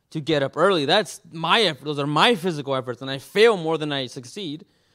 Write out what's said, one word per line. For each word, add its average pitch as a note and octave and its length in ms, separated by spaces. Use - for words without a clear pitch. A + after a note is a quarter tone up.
to D#3+ 60
get C#3+ 240
up C3 120
early. E3+ 280
That's F3+ 360
my E3+ 300
effort. D3+ 240
Those D3 120
are C#3+ 80
my F3 300
physical D3 400
efforts, B2 260
and C3+ 80
I C3+ 80
fail G#3+ 380
more D#3+ 200
than D3+ 140
I C#3 160
succeed. C#3+ 580